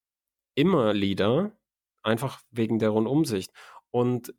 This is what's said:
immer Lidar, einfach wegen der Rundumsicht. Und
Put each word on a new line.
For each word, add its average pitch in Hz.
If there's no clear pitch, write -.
immer 139
Lidar, 104
einfach 110
wegen 113
der 110
Rundumsicht. 110
Und 123